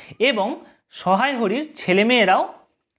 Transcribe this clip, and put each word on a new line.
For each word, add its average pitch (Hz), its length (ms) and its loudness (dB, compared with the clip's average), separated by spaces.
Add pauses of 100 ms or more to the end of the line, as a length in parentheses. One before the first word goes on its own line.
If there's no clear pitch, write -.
(200)
এবং 220 280 0 (440)
সহায় 226 460 -2
হরির 226 260 -2 (120)
ছেলেমেয়েরাও 214 680 2 (560)